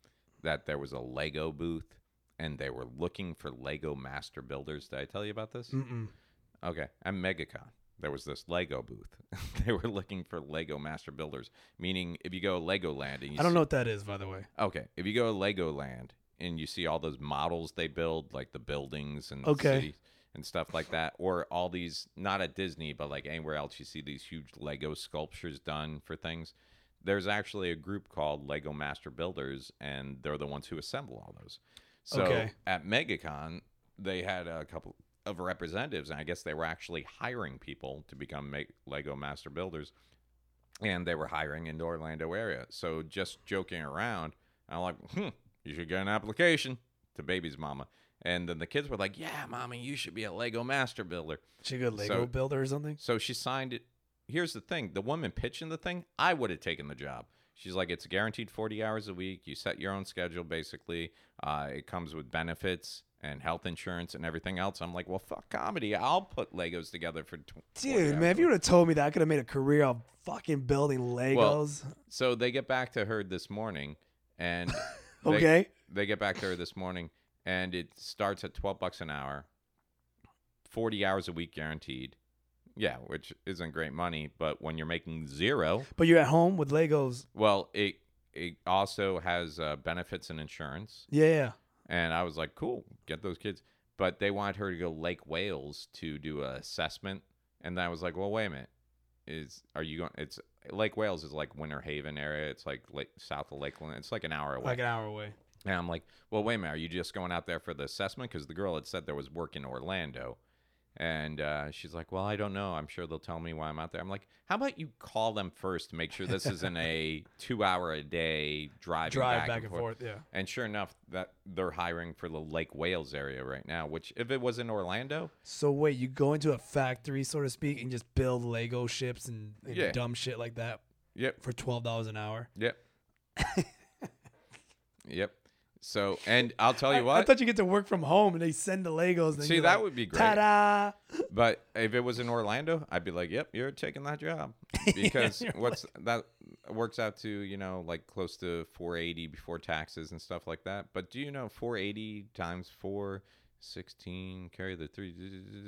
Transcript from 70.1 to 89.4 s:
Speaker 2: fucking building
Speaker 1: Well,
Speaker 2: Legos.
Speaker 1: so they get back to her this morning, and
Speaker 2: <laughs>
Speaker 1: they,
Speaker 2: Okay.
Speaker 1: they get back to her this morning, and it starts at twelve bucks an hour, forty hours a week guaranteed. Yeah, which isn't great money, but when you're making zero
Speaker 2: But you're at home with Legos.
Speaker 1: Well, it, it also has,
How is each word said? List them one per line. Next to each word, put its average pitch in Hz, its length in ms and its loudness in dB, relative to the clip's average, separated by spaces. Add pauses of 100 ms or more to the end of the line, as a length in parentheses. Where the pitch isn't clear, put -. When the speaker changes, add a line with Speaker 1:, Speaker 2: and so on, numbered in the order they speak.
Speaker 2:
fucking 143 380 0
building 131 520 4
Speaker 1:
Well, 127 540 8
Speaker 2:
Legos. 147 160 -6 (260)
Speaker 1:
so 127 260 4
they 120 160 4
get 131 160 0
back 127 260 2
to 107 120 2
her 107 180 2
this 92 260 -4
morning, 90 460 -4 (440)
and 87 300 0
Speaker 2:
<laughs> - 540 -6
Speaker 1:
they, - 120 4
Speaker 2:
Okay. 165 320 8 (200)
Speaker 1:
they 98 200 0
get 104 120 2
back 98 200 2
to 101 80 -2
her 90 100 0
this 87 180 -6
morning, 90 340 -6 (360)
and 92 280 0
it 87 240 -4
starts - 460 -4
at 95 100 -6
twelve 98 260 -4
bucks 92 200 -4
an 80 100 -6
hour, 69 360 -6 (1200)
forty 107 360 0
hours 95 240 4
a - 40 -4
week 82 200 -4
guaranteed. 76 640 -6 (640)
Yeah, 73 200 0
which - 360 -8 (120)
isn't 87 260 -6
great 78 220 -4
money, 78 440 -2
but 78 240 0
when 80 160 -4
you're 78 80 -2
making 80 420 -4
zero 95 580 2 (100)
Speaker 2:
But 165 120 6
you're 165 120 12
at 139 80 8
home 170 300 8
with 139 140 2
Legos. 143 640 4
Speaker 1:
Well, 104 400 6
it, 101 260 2 (340)
it 85 240 -6 (100)
also 98 540 4
has, 85 400 0